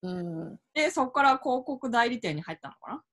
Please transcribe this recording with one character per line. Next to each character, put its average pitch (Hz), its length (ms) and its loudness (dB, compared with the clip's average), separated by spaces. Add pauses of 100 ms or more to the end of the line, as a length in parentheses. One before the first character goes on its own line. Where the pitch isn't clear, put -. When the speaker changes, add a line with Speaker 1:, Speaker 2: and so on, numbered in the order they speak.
Speaker 1:
そ 185 80 -6
う - 40 -4
ね。 - 60 -4
Speaker 2:
う 175 40 -4 (300)
ん。 220 60 -18 (140)
Speaker 1:
で、 302 180 2
そ 277 120 2
っ 254 80 -2
か 277 120 2
ら 262 160 6
広 254 260 -2
告 262 240 -6
代 240 200 4
理 240 120 -4
店 156 160 -2
に 160 40 -6
入 165 140 -10
っ - 60 -20
た 139 80 -14
の - 60 -20
か - 160 -14
な？ 294 220 -10